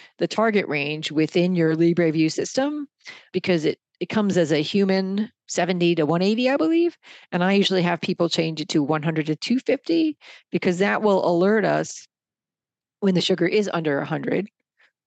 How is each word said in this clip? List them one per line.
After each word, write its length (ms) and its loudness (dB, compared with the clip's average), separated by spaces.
the 80 0
target 400 0
range 460 -4
within 420 2
your 220 2
Libre 340 2
View 180 2
system, 600 -4
because 320 0
it, 140 0
it 80 -6
comes 280 0
as 160 2
a 80 2
human 720 0
seventy 480 0
to 120 0
one 160 2
eighty, 280 0
I 60 0
believe. 400 0
And 120 0
I 80 2
usually 300 2
have 180 0
people 280 -2
change 320 -4
it 100 -8
to 120 2
one 200 -2
hundred 240 -2
to 100 -2
two 240 -2
fifty, 580 0
because 280 -2
that 240 0
will 240 2
alert 380 2
us 440 -4
when 140 2
the 60 2
sugar 260 0
is 260 0
under 280 -2
a 60 -4
hundred. 420 -4